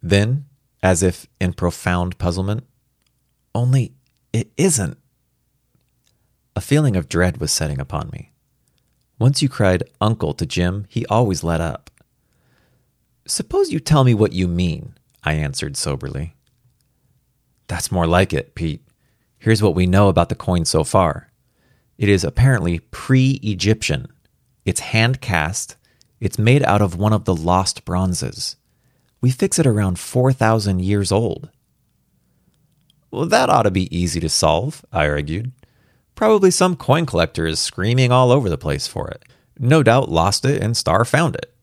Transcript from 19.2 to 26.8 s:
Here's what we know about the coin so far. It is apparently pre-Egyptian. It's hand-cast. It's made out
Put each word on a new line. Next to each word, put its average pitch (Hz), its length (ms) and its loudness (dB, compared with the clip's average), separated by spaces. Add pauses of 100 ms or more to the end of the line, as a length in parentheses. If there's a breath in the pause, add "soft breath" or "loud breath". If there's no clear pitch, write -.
Here's 110 240 2
what 92 120 2
we 90 120 2
know 95 200 4
about 87 220 2
the 85 60 -4
coin 87 300 -2
so 78 180 0
far. - 480 0 (680)
It 101 120 0
is 98 140 4
apparently 87 560 2 (120)
pre-Egyptian. 107 1160 0 (580)
It's 92 160 -2
hand-cast. 110 920 -2 (440)
It's - 180 -6
made 120 260 4
out 101 180 2